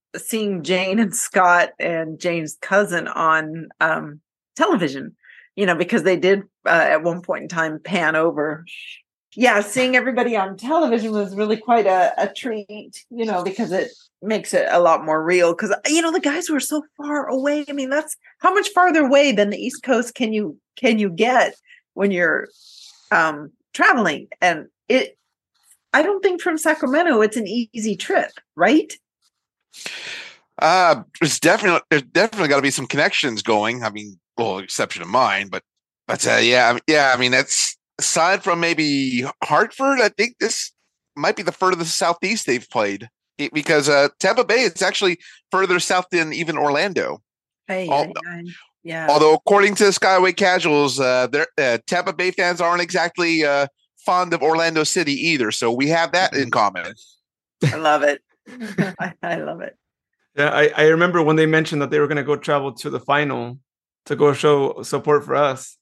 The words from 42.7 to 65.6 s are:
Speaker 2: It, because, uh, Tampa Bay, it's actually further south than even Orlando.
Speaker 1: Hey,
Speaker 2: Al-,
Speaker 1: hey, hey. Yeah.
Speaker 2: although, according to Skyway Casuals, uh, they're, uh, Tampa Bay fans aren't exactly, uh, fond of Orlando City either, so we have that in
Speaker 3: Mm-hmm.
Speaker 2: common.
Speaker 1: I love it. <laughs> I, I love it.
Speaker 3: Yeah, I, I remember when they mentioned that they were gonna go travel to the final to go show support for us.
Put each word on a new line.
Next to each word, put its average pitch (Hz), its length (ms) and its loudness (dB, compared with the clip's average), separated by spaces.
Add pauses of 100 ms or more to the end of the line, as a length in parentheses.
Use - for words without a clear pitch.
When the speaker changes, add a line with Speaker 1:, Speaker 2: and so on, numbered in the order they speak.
Speaker 2:
It, 147 160 -6
because, 147 360 0
uh, 143 200 4 (100)
Tampa 196 240 2
Bay, 220 200 2
it's 190 180 -2
actually 190 380 0 (320)
further 185 280 2
south 180 320 0
than 165 200 0
even 156 260 -4
Orlando. 143 640 0 (460)
Speaker 1:
Hey, 185 220 -6
Speaker 2:
Al-, 147 140 2
Speaker 1:
hey, 156 100 -8 (120)
hey. 170 180 -14 (400)
Yeah. 160 260 -10
Speaker 2:
although, 151 240 6
according 202 420 2
to 208 100 4
Skyway 185 500 4
Casuals, 156 640 2
uh, 127 280 2
they're, 147 200 -2 (100)
uh, 123 300 0
Tampa 180 260 -2
Bay 180 180 -2
fans 175 300 -2
aren't 175 200 0
exactly, 170 640 -2
uh, 143 240 0 (380)
fond 180 280 0
of 165 100 -2
Orlando 160 400 2
City 156 300 0
either, 131 380 0
so 117 200 -2
we 131 160 0
have 165 240 0
that 180 220 0
in 139 100 0
Speaker 3:
Mm-hmm. 123 80 -6
Speaker 2:
common. 98 420 -2 (720)
Speaker 1:
I 143 100 0
love 151 280 2
it. 143 180 2 (260)
<laughs> 196 520 -6
I, 170 140 -8 (100)
I 175 140 -6
love 160 240 -10
it. - 140 -14 (600)
Speaker 3:
Yeah, 143 140 0
I, 147 260 4
I 151 120 4
remember 170 360 4
when 156 140 2
they 156 80 4
mentioned 156 360 0
that 135 100 -4
they 147 80 2
were 147 80 2
gonna 147 160 -4
go 147 120 -2
travel 143 380 -2
to - 160 -12
the 135 100 -6
final 131 580 -4 (480)
to 147 100 -6
go 147 180 4
show 139 500 0
support 143 420 0
for 135 100 -4
us. 139 460 -2